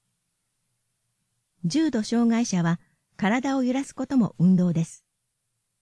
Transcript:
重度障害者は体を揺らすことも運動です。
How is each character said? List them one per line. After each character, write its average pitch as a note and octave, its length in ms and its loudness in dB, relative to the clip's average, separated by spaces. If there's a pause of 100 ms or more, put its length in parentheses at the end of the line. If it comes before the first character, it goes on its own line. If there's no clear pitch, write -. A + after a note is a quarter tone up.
(1600)
重 D4 260 0
度 A3 120 -2
障 A#3 260 0
害 A#3 180 0
者 F3+ 160 0
は E3+ 180 0 (360)
体 C4 420 -2
を C4 40 0
揺 B3 120 -2
ら C4+ 100 -4
す - 100 -16
こ C4 120 -8
と C#4 100 -4
も A3+ 220 2
運 F#3 180 4
動 F3 160 2
で E3 120 -2
す。 - 200 -14 (760)